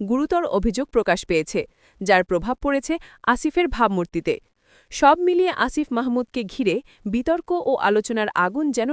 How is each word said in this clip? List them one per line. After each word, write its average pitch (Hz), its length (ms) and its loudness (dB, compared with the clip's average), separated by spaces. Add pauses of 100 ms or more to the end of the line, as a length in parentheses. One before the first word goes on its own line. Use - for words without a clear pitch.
গুরুতর 311 340 0 (140)
অভিযোগ 220 380 -2
প্রকাশ 196 240 2 (100)
পেয়েছে, 160 320 0 (400)
যার 185 220 4
প্রভাব 185 380 -2
পড়েছে 277 320 -2 (400)
আসিফের 330 340 0
ভাবমূর্তিতে। 196 680 -2 (580)
সব 294 280 6
মিলিয়ে 359 320 2 (140)
আসিফ 294 260 -2
মাহমুদকে 247 520 -2
ঘিরে 190 320 -2 (300)
বিতর্ক 254 440 -2 (160)
ও 269 100 0
আলোচনার 214 600 0
আগুন 202 360 0
যেন 220 220 -2